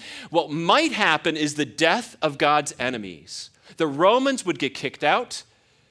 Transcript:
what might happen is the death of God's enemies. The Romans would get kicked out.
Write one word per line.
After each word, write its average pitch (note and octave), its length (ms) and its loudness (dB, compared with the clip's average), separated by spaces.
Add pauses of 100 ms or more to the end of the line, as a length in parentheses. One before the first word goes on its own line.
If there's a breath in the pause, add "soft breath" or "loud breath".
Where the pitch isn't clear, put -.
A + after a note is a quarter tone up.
(300 loud breath)
what D#3 200 2
might G3+ 420 0
happen E3+ 440 0
is D3 180 -2
the C#3+ 120 -2
death D#3+ 540 0
of D3 160 -2
God's D3 440 2
enemies. G#2 680 -8 (260 loud breath)
The E3 100 0
Romans A3+ 580 4
would E3 140 -2
get C3+ 160 -2
kicked - 300 -6
out. G3+ 400 0 (460 soft breath)